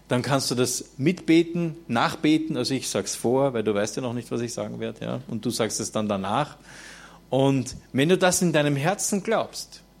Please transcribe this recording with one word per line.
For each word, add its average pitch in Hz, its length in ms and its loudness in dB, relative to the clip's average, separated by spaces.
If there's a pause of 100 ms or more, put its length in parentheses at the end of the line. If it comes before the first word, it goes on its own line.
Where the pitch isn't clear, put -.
dann 123 140 2
kannst 131 280 0
du 135 60 -2
das 123 420 -2
mitbeten, 170 800 2 (120)
nachbeten. 156 680 2
Also 123 180 -2
ich 127 160 -2
sag's - 260 -2
vor, 131 380 2
weil 110 100 0
du 107 100 2
weißt 101 240 -2
ja 139 40 -4
noch 120 120 -4
nicht, 120 180 -8
was 123 100 -2
ich 117 120 -6
sagen 113 260 -6
werde, 113 260 -8
ja? 127 220 -4
Und 113 180 -6
du 123 40 -2
sagst 110 300 -2
es 107 120 -6
dann 107 160 -2
danach. 104 500 -2 (720)
Und 135 460 2 (160)
wenn 135 160 2
du 180 100 6
das 180 240 4
in 170 120 2
deinem 147 240 4
Herzen 185 440 -2
glaubst, - 600 -4 (180)